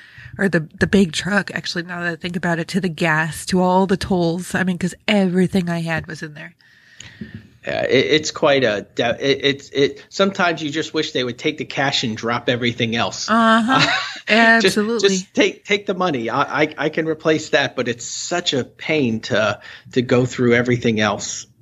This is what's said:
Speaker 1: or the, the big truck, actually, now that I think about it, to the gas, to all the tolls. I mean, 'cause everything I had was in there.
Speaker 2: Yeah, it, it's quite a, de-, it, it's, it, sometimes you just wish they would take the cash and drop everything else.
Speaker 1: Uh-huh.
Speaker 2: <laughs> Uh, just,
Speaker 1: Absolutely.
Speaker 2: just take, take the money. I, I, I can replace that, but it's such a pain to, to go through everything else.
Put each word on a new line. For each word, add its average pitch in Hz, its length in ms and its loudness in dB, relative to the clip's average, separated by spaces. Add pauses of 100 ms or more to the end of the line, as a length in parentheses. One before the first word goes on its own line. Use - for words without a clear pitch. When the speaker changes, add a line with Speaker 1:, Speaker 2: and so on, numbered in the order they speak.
(380)
Speaker 1:
or 190 100 0
the, 160 220 0 (100)
the 185 80 2
big 190 240 4
truck, 185 400 -2
actually, - 320 -6
now 175 200 -10
that 170 100 -2
I - 20 -6
think 175 200 -8
about 170 240 0
it, 160 100 -4
to 190 100 0
the 190 100 -2
gas, 156 580 -2
to 185 120 2
all 185 280 4
the 185 100 2
tolls. 175 560 -2
I 185 100 0
mean, 180 140 0
'cause 175 160 -4 (140)
everything 185 640 2
I 170 100 -4
had 165 260 -6
was 160 160 -14
in 151 140 -14
there. 165 200 -18 (1080)
Speaker 2:
Yeah, 62 160 -4
it, 123 240 2
it's - 260 0
quite 139 320 2
a, 104 300 0
de-, 120 260 -2
it, 139 240 0
it's, 139 280 -2
it, - 380 0
sometimes 185 520 0
you 151 80 -4
just 151 240 -6
wish 156 180 -2
they 131 120 -2
would 120 160 -6
take 151 180 -2
the 127 80 -8
cash 139 380 -2
and 110 120 -4
drop 117 340 -4
everything 120 460 -2
else. 104 340 -4
Speaker 1:
Uh-huh. 226 840 2
Speaker 2:
<laughs> - 40 -14 (140)
Uh, 226 320 6
just, 190 160 2
Speaker 1:
Absolutely. 214 320 2
Speaker 2:
just 190 240 -2
take, - 320 0
take 202 220 -2
the 196 80 -2
money. 147 340 -2
I, 135 320 0
I, 156 160 0
I 147 120 0
can 160 180 -2
replace 156 420 0
that, 139 260 2
but 123 120 -2
it's 117 180 -6
such - 480 -4
a 127 100 0
pain 120 580 -2
to, 104 380 0 (340)
to 127 100 2
go 127 200 4
through 127 300 2
everything 120 460 2
else. - 480 -2 (140)